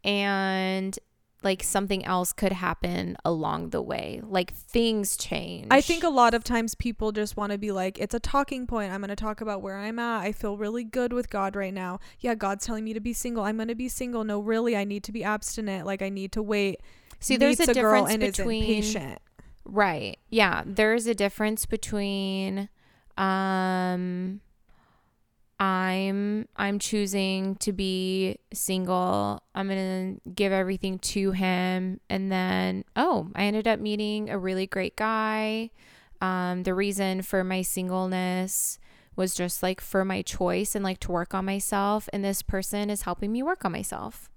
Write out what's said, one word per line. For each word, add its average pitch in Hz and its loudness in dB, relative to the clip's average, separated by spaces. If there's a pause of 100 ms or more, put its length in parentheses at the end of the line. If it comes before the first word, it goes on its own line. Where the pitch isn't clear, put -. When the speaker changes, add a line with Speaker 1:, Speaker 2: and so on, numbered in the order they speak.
Speaker 1:
and, 190 0 (440)
like, 190 2
something 196 0
else 180 0
could 190 2
happen 175 -2
along 160 0
the 151 0
way. - -6
Like, 190 0
things 226 2
change. - -6
Speaker 2:
I 262 10
think 330 0
a 339 4
lot 240 6
of 226 0
times 226 0
people 220 -2
just 214 -4
wanna 208 -2
be 208 -4
like, 190 -2
"It's 214 -2
a 233 -2
talking 269 0
point. 208 -2
I'm 196 -6
gonna 202 -6
talk 214 -4
about 208 -4
where 196 -6
I'm 214 -4
at. 233 -2
I 202 -2
feel 208 -4
really 220 -2
good 247 0
with 247 -2
God 196 -2
right 196 -4
now. 185 -6 (200)
Yeah, 240 2
God's 202 -2
telling 220 -4
me 220 -4
to 220 -4
be 233 -4
single. 226 -2
I'm 214 0
gonna 226 -2
be 247 -4
single. 240 -2
No, 208 0
really, 226 2
I 202 0
need 202 -4
to 214 -10
be 220 -4
abstinent. 208 -4
Like, 196 -2
I 196 -2
need 196 -6
to 220 0
wait." 202 2 (400)
Speaker 1:
See, - 2
there's 277 6
Speaker 2:
Meets 240 6
Speaker 1:
a 240 6
Speaker 2:
a - 6
girl 220 6 (120)
Speaker 1:
difference 220 4
Speaker 2:
and 214 2
isn't 202 0
Speaker 1:
between 220 2
Speaker 2:
patient. 214 0 (460)
Speaker 1:
Right. 170 0 (120)
Yeah. 208 4
There 214 4
is 233 2
a 233 2
difference 214 0
between, 196 -2 (480)
um, 185 0 (1200)
I'm, 190 2 (100)
I'm 202 0
choosing 190 0
to 208 -2
be 185 0 (160)
single. 185 0 (140)
I'm 196 -2
gonna 190 -2 (180)
give 196 2
everything 190 0
to 190 0
him. 185 0
And 190 -2
then, 185 0 (100)
oh, 233 2
I - 0
ended 208 0
up 220 2
meeting 208 -2
a 202 -2
really 190 -2
great - -2
guy. 220 0 (500)
Um, 185 0
the 185 2
reason 190 0
for 190 2
my 185 0
singleness 185 0 (380)
was 185 0
just, 180 -2
like, 185 0
for 190 2
my 190 -2
choice 185 0
and, 202 -2
like, 190 -2
to - -4
work 175 -2
on 190 0
myself. 196 0
And 202 -2
this 196 0
person 208 -2
is 208 -2
helping 202 -2
me 247 -2
work 359 -2
on 175 0
myself. - -8